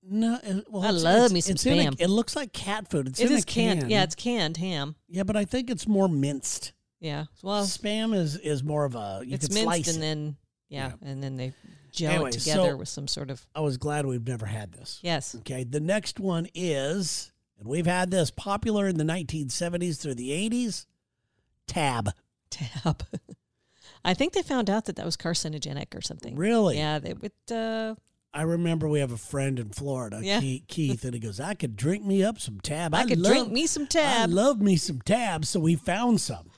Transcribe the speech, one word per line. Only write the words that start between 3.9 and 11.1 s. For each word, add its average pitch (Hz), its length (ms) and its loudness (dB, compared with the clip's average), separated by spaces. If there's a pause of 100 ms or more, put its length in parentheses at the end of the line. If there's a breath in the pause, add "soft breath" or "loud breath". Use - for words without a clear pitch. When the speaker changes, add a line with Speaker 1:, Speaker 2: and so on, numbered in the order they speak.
Speaker 2:
Yeah, 208 140 6
it's 160 100 -4
canned 175 440 -2
ham. 160 360 -4 (140)
Speaker 1:
Yeah, 185 160 -2
but 208 120 0
I 208 100 2
think 247 240 -2
it's 220 180 -4
more 196 200 6
minced. 143 640 -2 (280)
Speaker 2:
Yeah. 151 240 -6 (180)
Well, 202 220 0
Speaker 1:
Spam 214 500 -2
is, 160 220 0
is 147 260 -2
more 151 220 0
of 131 100 -2
a, 101 300 -8
you 127 100 -8
Speaker 2:
it's 135 120 -4
Speaker 1:
can 196 80 0
Speaker 2:
minced 214 100 2
Speaker 1:
slice 170 240 2
Speaker 2:
and 165 80 0
Speaker 1:
it. 160 40 -4
Speaker 2:
then, 151 360 -4 (320)
yeah, 135 240 -8 (100)
Speaker 1:
Yeah. 139 60 -12
Speaker 2:
and 135 140 -8